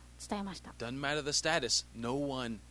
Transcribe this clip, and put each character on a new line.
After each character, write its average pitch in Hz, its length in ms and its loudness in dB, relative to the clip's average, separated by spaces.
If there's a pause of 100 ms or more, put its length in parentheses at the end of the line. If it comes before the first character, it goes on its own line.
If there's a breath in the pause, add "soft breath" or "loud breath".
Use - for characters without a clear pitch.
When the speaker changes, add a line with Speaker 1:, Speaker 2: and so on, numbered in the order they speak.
(280 soft breath)
Speaker 1:
伝 208 120 -2
え - 20 -2
ま 190 120 -4
し - 60 -10
た。 - 180 -14
Speaker 2:
Doesn't 123 220 -2
matter 143 220 2
the 143 80 -2
status, 151 640 4
no 117 180 0
one 131 460 0 (120)